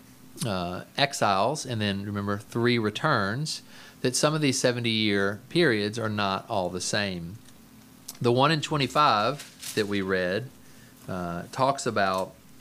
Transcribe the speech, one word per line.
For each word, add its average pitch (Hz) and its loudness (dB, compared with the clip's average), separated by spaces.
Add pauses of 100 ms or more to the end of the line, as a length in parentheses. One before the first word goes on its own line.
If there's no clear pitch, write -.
(460)
uh, 92 -4 (140)
exiles, 127 2
and 120 -4
then 101 -2
remember 101 -2
three 120 0
returns, 113 0 (400)
that 127 0
some 151 4
of 156 0
these 139 2
seventy-year 110 2
periods 113 2
are 110 -2
not 101 0
all 95 0
the 90 -6
same. 95 -4 (840)
The 120 4
one 131 4
in 160 0
twenty-five 139 0
that 104 0
we 101 0
read, 95 -2 (600)
uh, 87 -6
talks 135 -2
about 95 -2 (280)